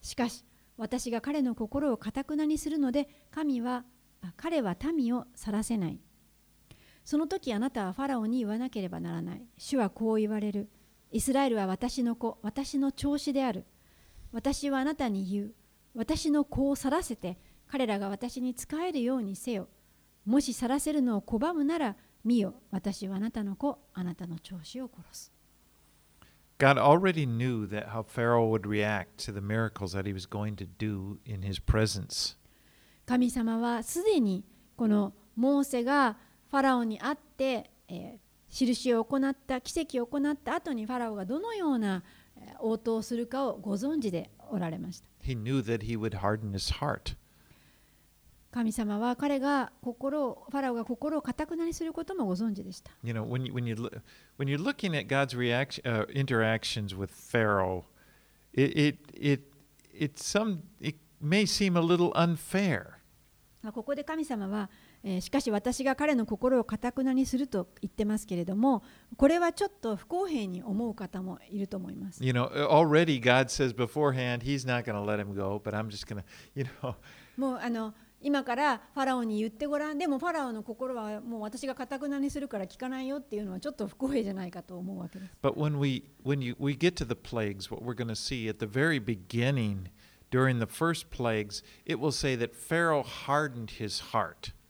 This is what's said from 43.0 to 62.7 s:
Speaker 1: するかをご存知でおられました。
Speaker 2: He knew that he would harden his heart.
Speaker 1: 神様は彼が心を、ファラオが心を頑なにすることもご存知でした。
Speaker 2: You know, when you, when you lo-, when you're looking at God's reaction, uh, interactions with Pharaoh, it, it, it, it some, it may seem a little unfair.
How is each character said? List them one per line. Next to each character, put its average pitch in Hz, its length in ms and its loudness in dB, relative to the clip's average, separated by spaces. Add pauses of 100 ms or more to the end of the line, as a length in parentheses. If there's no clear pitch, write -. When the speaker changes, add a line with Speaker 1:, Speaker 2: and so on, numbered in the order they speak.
Speaker 1:
す 233 140 -4
る 233 100 -2
か 262 220 -2
を - 80 -2
ご 202 160 -4
存 277 280 0
知 214 120 -2
で 165 180 -4 (200)
お 208 80 -2
ら 170 120 -2
れ 160 80 -6
ま 170 140 -8
し - 80 -14
た。 - 80 -20 (160)
Speaker 2:
He 135 100 -2
knew 123 300 0
that 110 200 0
he 113 140 -2
would 104 200 -2
harden 104 340 0
his 98 220 -2
heart. - 420 -4 (1300)
Speaker 1:
神 233 200 0
様 208 280 0
は 240 180 0
彼 285 240 0
が 277 400 0
心 269 480 -2
を、 - 220 -8
フ 277 80 -4
ァ - 20 0
ラ 262 120 0
オ - 20 -2
が 233 100 -4
心 294 320 -2
を 285 60 0
頑 302 340 -4
な 330 80 -2
に 339 80 -2
す 330 100 -6
る 320 120 -4
こ 330 100 -6
と 381 100 -8
も 285 120 0
ご 185 80 2
存 214 180 0
知 202 100 -6
で 190 80 -10
し - 100 -14
た。 - 100 -20 (120)
Speaker 2:
You 117 120 -4
know, 110 120 -2
when 127 200 -2
you, - 80 -8
when 120 120 -2
you 113 80 -2
lo-, 117 160 -4 (460)
when 139 100 -2
you're 143 160 0
looking 196 320 -2
at 135 120 -2
God's 135 280 2
reaction, 123 500 0
uh, 113 280 2
interactions 110 840 2
with 95 140 -4
Pharaoh, 95 760 2 (680)
it, 139 260 4
it, 147 200 4 (160)
it, 139 280 2 (520)
it - 280 -4
some, 202 420 0 (140)
it - 200 -6 (200)
may 190 280 4
seem 185 320 2
a - 20 6
little 175 320 6
unfair. 170 840 2 (640)